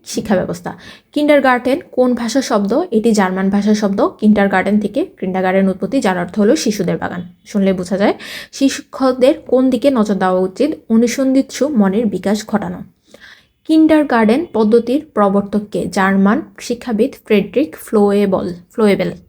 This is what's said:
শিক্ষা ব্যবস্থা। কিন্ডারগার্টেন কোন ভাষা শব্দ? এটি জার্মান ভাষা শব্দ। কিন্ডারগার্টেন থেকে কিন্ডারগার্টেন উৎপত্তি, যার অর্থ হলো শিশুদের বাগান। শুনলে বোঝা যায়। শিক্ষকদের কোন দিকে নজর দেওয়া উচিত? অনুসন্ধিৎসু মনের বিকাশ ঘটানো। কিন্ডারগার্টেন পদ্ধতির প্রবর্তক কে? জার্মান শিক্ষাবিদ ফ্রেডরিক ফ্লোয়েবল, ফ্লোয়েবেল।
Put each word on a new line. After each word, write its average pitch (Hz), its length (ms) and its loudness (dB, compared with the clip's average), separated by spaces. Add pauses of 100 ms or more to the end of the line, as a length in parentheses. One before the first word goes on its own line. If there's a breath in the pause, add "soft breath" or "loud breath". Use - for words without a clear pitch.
শিক্ষা 214 300 -4
ব্যবস্থা। - 420 -6 (360 loud breath)
কিন্ডারগার্টেন 269 640 2 (120)
কোন 254 240 0
ভাষা 233 260 -2
শব্দ? 233 500 0
এটি 226 200 2
জার্মান 190 380 0
ভাষা 202 240 2
শব্দ। 214 340 0
কিন্ডারগার্টেন 202 720 2
থেকে 208 260 -2
কিন্ডারগার্টেন 190 640 0
উৎপত্তি, 196 320 -2
যার 185 160 0
অর্থ 175 220 -6
হলো 220 160 4
শিশুদের 175 420 -2
বাগান। 180 320 -8 (160)
শুনলে 196 280 0
বোঝা 180 240 -4
যায়। 233 160 2 (380 loud breath)
শিক্ষকদের 269 880 0
কোন 262 300 0
দিকে 254 220 2
নজর 214 240 0
দেওয়া 185 240 0
উচিত? 190 320 -2 (180)
অনুসন্ধিৎসু 262 760 0
মনের 214 380 0
বিকাশ 196 420 -2
ঘটানো। 180 360 -6 (840 loud breath)
কিন্ডারগার্টেন 302 880 4
পদ্ধতির 233 600 0
প্রবর্তক 202 480 0 (100)
কে? 180 140 -6
জার্মান 196 560 0 (180)
শিক্ষাবিদ 240 560 -4 (100)
ফ্রেডরিক 226 500 0
ফ্লোয়েবল, 202 760 0 (180)
ফ্লোয়েবেল। 185 400 0 (180)